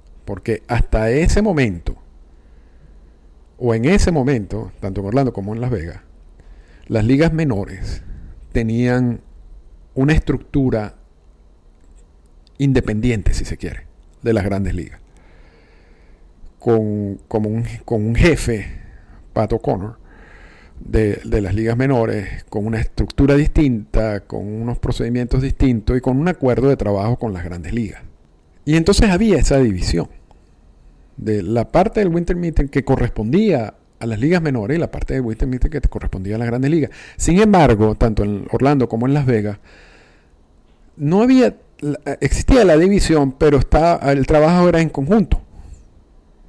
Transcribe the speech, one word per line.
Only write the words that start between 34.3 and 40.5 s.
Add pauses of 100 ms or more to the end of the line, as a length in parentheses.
menores
y
la
parte
del
winter
meeting
que
correspondía
a
las
Grandes
Ligas. (260)
Sin
embargo,
tanto
en
Orlando
como
en
Las
Vegas, (1400)